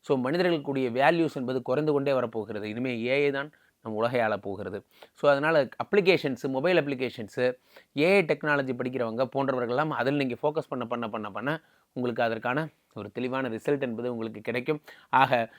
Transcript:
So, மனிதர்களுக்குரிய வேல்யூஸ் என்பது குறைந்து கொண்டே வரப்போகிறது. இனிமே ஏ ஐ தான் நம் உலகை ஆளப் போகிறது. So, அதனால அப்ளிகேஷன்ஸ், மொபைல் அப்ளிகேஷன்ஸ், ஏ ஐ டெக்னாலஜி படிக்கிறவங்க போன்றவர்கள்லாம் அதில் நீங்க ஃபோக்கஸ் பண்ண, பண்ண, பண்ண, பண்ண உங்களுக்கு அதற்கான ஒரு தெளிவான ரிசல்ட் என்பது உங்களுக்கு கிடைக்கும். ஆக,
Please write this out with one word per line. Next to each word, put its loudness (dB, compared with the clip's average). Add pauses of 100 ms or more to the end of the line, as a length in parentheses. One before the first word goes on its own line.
So, 0
மனிதர்களுக்குரிய 0
வேல்யூஸ் 4
என்பது -4
குறைந்து 0
கொண்டே 2
வரப்போகிறது. -2
இனிமே -4
ஏ 2
ஐ 2
தான் -6 (320)
நம் -8
உலகை 0
ஆளப் 0
போகிறது. -8 (280)
So, 4
அதனால 4 (160)
அப்ளிகேஷன்ஸ், 4
மொபைல் 2
அப்ளிகேஷன்ஸ், -6 (580)
ஏ 4
ஐ 6
டெக்னாலஜி 0
படிக்கிறவங்க -2
போன்றவர்கள்லாம் 0
அதில் 0
நீங்க -2
ஃபோக்கஸ் -2
பண்ண, -6
பண்ண, -6
பண்ண, -8
பண்ண -4 (300)
உங்களுக்கு -2
அதற்கான -2 (260)
ஒரு -10
தெளிவான -4
ரிசல்ட் -2
என்பது -4
உங்களுக்கு -6
கிடைக்கும். -4 (300)
ஆக, 4